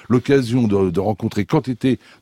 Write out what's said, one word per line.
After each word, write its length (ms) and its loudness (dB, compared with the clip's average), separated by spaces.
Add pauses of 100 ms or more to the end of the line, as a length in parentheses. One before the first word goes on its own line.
l'occasion 580 2
de, 240 2
de 100 -2
rencontrer 440 -4
quantité 540 -2 (240)